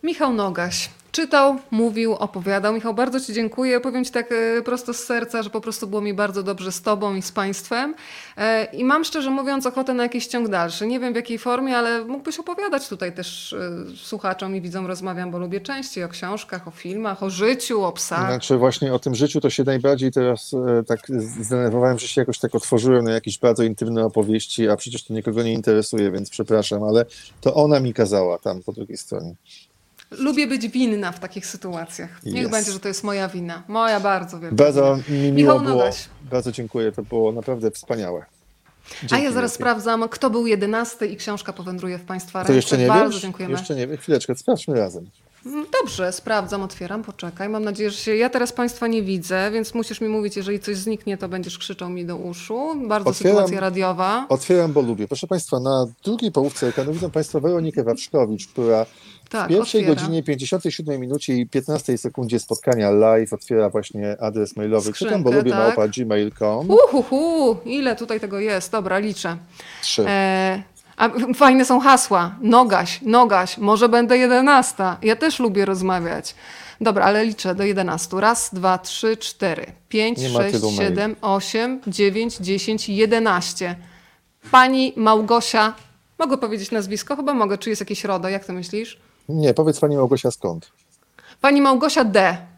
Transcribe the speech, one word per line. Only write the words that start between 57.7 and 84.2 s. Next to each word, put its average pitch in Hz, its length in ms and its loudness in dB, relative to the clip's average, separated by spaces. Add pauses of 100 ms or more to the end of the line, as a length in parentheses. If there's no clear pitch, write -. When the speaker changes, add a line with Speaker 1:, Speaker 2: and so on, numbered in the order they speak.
Speaker 2:
Wawrzkowicz, 117 640 0
która 113 380 2 (440)
Speaker 1:
Tak, 202 160 -2
Speaker 2:
w - 20 -8
pierwszej 214 320 2
Speaker 1:
otwiera. 160 200 2
Speaker 2:
godzinie 160 220 -2
pięćdziesiątej 147 500 -2
siódmej 147 260 -6
minucie 127 360 -4
i 123 120 0
piętnastej 135 520 -2
sekundzie 120 420 -2
spotkania 113 500 0
live 110 420 4
otwiera 107 380 0
właśnie 104 500 -4
adres 107 360 -4
mailowy 107 340 0
Speaker 1:
Skrzynkę, 214 240 -4
tak. 202 40 2
Speaker 2:
czytam, 175 40 0 (100)
bo 135 60 6
lubię 127 160 2
małpa 113 340 2
gmail 107 440 -2
kropka 107 260 0
com. 165 120 -2
Speaker 1:
Uhuhu, 285 920 6
ile 262 320 -2
tutaj 226 240 -6
tego 196 200 -6
jest? 202 320 -2
Dobra, 190 260 -2
liczę. 185 380 -4 (460)
Speaker 2:
Trzy. - 260 0
Speaker 1:
E, 190 540 2 (340)
a 226 120 4
f-, 247 280 0
fajne 262 280 8
są 262 160 6
hasła. 208 600 4
Nogaś, 220 640 4
Nogaś, 220 560 4
może 214 300 4
będę 240 300 4
jedenasta. 247 840 4
Ja 220 140 4
też 311 220 0
lubię 202 260 2
rozmawiać. 185 720 -2 (460)
Dobra, 202 240 2
ale 208 200 4
liczę 208 300 -2
do 196 100 -2
jedenastu. 190 560 -2
Raz, 226 340 2
dwa, 185 240 2
trzy, 220 380 -4
cztery, - 500 -6 (220)
pięć, 226 300 0
Speaker 2:
Nie 131 100 -2
ma 156 120 2
Speaker 1:
sześć, 202 140 2
Speaker 2:
tylu 214 160 0
maili. 196 180 0
Speaker 1:
siedem, 208 320 -2
osiem, 226 640 -2
dziewięć, 208 500 0
dziesięć, 196 520 -2
jedenaście. 202 880 0 (720)